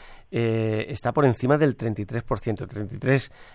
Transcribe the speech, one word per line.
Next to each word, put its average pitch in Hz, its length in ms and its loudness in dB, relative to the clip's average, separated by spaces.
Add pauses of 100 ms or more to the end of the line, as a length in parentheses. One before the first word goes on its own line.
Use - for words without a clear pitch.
(300)
eh, 110 580 0
está 120 240 -4
por 147 120 4
encima 127 320 4
del 147 180 4
treinta 107 280 -4
y 98 40 -6
tres 120 160 -6
por 110 160 -2
ciento, - 280 -4
treinta 104 280 -8
y - 40 -10
tres, 127 340 2 (220)